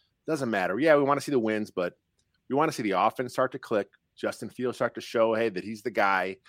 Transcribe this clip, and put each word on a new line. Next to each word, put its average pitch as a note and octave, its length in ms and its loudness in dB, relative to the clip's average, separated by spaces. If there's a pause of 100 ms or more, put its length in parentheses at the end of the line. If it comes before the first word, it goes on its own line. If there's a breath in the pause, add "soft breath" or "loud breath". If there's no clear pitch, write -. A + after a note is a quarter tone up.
(280)
doesn't C#3 240 -2
matter. F#2+ 280 0
Yeah, D#3 180 6
we C#3+ 60 2
wanna C#3 160 2
see C#3+ 120 -6
the C3 80 4
wins, G#2+ 320 -2
but F2 240 -2 (520)
we B2+ 80 -4
wanna D#3 160 2
see B2 120 -6
the G#2 80 0
offense A2+ 420 0
start B2+ 200 0
to C3+ 60 -10
click. G2+ 280 -2 (280)
Justin - 360 -8
Fields B2 260 -6
start A#2+ 160 -2
to A#2 80 -12
show, A2+ 320 0
hey, A2+ 160 0
that F2+ 140 -6
he's G#2+ 180 -12
the B2 80 -8
guy." F#2+ 480 0 (120)